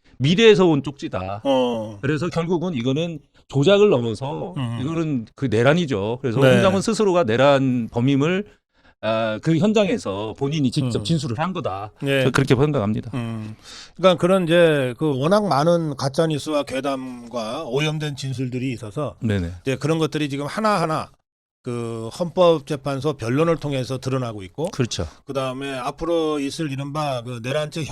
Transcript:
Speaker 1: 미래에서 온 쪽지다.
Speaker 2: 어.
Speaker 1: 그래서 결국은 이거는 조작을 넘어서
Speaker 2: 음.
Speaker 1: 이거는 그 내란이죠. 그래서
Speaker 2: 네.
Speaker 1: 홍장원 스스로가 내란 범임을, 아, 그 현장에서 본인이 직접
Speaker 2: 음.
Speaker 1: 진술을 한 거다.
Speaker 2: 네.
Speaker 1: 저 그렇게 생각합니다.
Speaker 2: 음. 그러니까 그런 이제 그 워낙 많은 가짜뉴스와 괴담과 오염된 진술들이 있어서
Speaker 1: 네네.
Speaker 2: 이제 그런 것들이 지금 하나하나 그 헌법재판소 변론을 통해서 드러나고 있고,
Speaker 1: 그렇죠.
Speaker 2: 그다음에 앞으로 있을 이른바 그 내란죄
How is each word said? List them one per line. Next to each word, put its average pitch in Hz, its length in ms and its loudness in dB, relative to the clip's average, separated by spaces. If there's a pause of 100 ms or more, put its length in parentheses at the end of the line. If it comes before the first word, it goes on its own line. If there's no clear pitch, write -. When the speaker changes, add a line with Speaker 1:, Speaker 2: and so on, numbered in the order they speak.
(180)
Speaker 1:
미래에서 185 480 6
온 147 180 4
쪽지다. 101 600 -8
Speaker 2:
어. 120 560 -2
Speaker 1:
그래서 156 260 0
결국은 170 460 -2
이거는 147 460 -2 (280)
조작을 202 420 6
넘어서 135 680 -2
Speaker 2:
음. 120 240 -4
Speaker 1:
이거는 151 440 -2 (100)
그 113 100 -4
내란이죠. 120 760 2
그래서 123 200 0
Speaker 2:
네. 131 120 8
Speaker 1:
홍장원 190 280 4
스스로가 196 420 2
내란 127 680 4
범임을, 139 540 2 (560)
아, 110 400 -2
그 160 160 2
현장에서 131 800 0
본인이 139 340 0
직접 127 280 -2
Speaker 2:
음. 107 40 -8
Speaker 1:
진술을 131 360 -2
한 175 120 -4
거다. 107 400 -8 (100)
Speaker 2:
네. 139 220 2
Speaker 1:
저 127 80 2
그렇게 131 240 4
생각합니다. 117 600 0
Speaker 2:
음. 113 400 -8 (400)
그러니까 175 240 4
그런 180 260 2
이제 151 520 4
그 151 220 0
워낙 202 260 2
많은 160 520 2
가짜뉴스와 147 640 -2
괴담과 127 1040 -6
오염된 151 500 -2
진술들이 131 560 -4
있어서 113 480 -8
Speaker 1:
네네. 98 320 -2 (120)
Speaker 2:
이제 131 120 -2
그런 156 240 0
것들이 151 300 -2
지금 143 160 -6
하나하나 165 640 -2 (560)
그 117 440 -6 (100)
헌법재판소 151 920 0
변론을 139 420 0
통해서 131 420 -4
드러나고 123 460 -4
있고, 147 280 -8
Speaker 1:
그렇죠. 104 360 -2 (180)
Speaker 2:
그다음에 135 480 -6
앞으로 151 680 -2
있을 139 320 -4
이른바 139 500 -4
그 120 180 -10
내란죄 151 500 -4